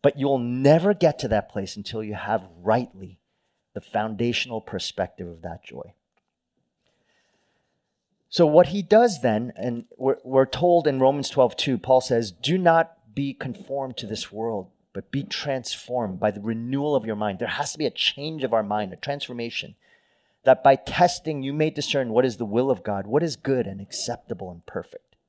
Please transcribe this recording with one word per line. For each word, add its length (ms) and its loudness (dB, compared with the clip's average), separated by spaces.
But 160 2
you'll 220 0
never 560 2
get 240 2
to 100 -6
that 220 0
place 260 -8
until 280 -8
you 100 -8
have 340 -4
rightly 560 -2
the 60 -10
foundational 800 -4
perspective 680 -8
of 160 -16
that 220 -14
joy. 280 -16
So 180 4
what 220 6
he 140 -4
does 400 4
then, 340 0
and 300 -6
we're, 260 0
we're 240 4
told 400 2
in 140 0
Romans 300 2
twelve 260 2
two, 220 0
Paul 220 4
says, 300 0
"Do 280 0
not 340 4
be 200 -4
conformed 640 -8
to 80 -12
this 260 -8
world, 380 -6
but 180 -12
be 120 -4
transformed 960 -6
by 120 2
the 100 -8
renewal 560 -2
of 80 0
your 120 -4
mind." 220 -2
There 100 -4
has 240 -4
to 60 -12
be 80 0
a 40 2
change 520 -6
of 100 -2
our 100 2
mind, 300 -4
a 40 -16
transformation, 800 -8
"that 200 6
by 120 8
testing 680 0
you 100 -4
may 180 0
discern 420 -2
what 120 4
is 120 0
the 80 -4
will 260 0
of 120 0
God, 240 -4
what 160 0
is 140 -4
good 300 0
and 140 -10
acceptable 680 -10
and 160 -18
perfect." 420 -12